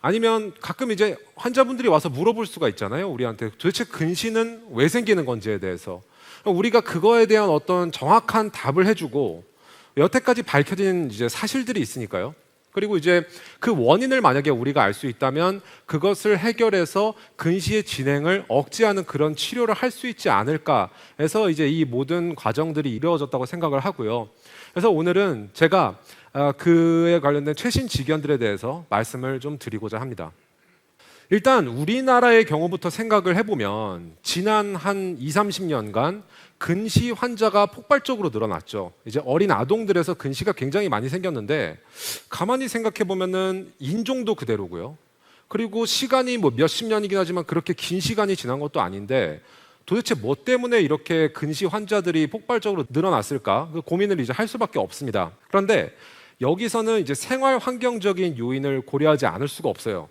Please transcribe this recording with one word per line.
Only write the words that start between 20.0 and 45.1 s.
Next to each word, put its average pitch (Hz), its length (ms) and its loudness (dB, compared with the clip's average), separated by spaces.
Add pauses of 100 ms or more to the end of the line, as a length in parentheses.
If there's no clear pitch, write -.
있지 208 220 -4
않을까 117 600 2 (280)
해서 190 320 0
이제 151 200 2
이 160 160 2
모든 147 500 -2
과정들이 147 580 -2
이루어졌다고 139 520 -2
생각을 156 340 -2
하고요. 117 480 -4 (460)
그래서 190 160 2
오늘은 170 640 0
제가, 156 460 2 (360)
아, 143 160 2
그에 165 680 4
관련된 143 360 0
최신 247 320 -2
직연들에 147 500 0
대해서 117 520 -4
말씀을 127 500 -2
좀 143 200 -10
드리고자 110 420 -8
합니다. 92 300 -10 (1000)
일단 214 380 4
우리나라의 233 800 4
경우부터 170 440 -2
생각을 202 460 2
해보면 104 800 -2 (100)
지난 208 520 0
한 185 440 -4
이삼십 185 460 0
년간 139 580 -2 (340)
근시 220 540 0
환자가 214 560 2
폭발적으로 240 600 -2
늘어났죠. 101 640 -4 (120)
이제 123 200 -4
어린 175 260 2
아동들에서 175 640 0
근시가 143 380 -4
굉장히 170 360 -2
많이 113 180 -2
생겼는데 135 720 -4 (520)
가만히 254 380 -2
생각해보면은 190 1120 -2
인종도 220 560 -4
그대로고요. 104 640 -6 (520)